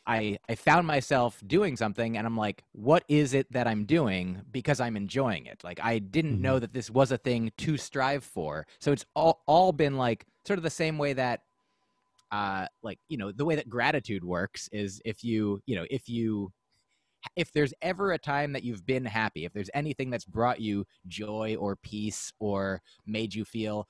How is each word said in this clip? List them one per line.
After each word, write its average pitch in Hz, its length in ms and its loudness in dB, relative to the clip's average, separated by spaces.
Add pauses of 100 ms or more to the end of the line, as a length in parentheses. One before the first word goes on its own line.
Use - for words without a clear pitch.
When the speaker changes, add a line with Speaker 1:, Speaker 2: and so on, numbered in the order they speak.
Speaker 1:
I, 107 320 0 (100)
I 117 60 -2
found 160 320 6
myself 131 600 2
doing 160 300 2
something 113 400 0
and 107 100 -2
I'm 113 120 -2
like, 104 340 -2
"What 139 360 4
is 147 260 4
it 135 180 0
that 123 140 0
I'm 107 180 0
doing?" 98 640 0
Because 131 300 0
I'm 117 160 -2
enjoying 101 500 -2
it. - 180 -16
Like, 87 180 -10
I 113 160 2
didn't 110 420 0
know 131 140 2
Speaker 2:
Mm-hmm. 131 60 4
Speaker 1:
that 113 120 -6
this 123 180 -6
was 131 220 6
a 120 60 0
thing 117 400 0
to 156 180 0
strive 135 480 -2
for. 78 420 -6 (120)
So 147 140 2
it's 139 120 0 (100)
all, 160 320 4
all 180 260 8
been, 143 260 2
like, 120 280 0 (200)
sort 202 120 0
of 165 40 -6
the 160 80 0
same 160 260 -2
way 143 160 0
that, 127 300 0 (880)
uh, 98 360 -2 (160)
like, 101 160 -8 (100)
you 156 80 -6
know, 101 160 -4
the 123 120 -2
way 160 120 2
that 143 120 -6
gratitude 120 560 0
works 90 460 -4
is 101 340 -6
if 110 200 -6
you, 107 420 0
you 123 100 -2
know, 85 140 -4
if 131 180 -6
you 110 440 -2 (840)
if 170 160 -4
there's 147 300 2
ever 185 300 -2
a 160 60 -2
time 143 340 -2
that 139 100 -6
you've 107 240 -6
been 131 180 0
happy, 107 400 -2
if 87 80 -8
there's 98 220 -8
anything 139 360 -2
that's 120 140 -4
brought 120 360 0
you 101 240 -2 (220)
joy 107 520 -4
or 98 180 -2
peace - 640 -8
or 98 420 -2 (260)
made 107 280 -4
you 107 100 -4
feel 107 460 -4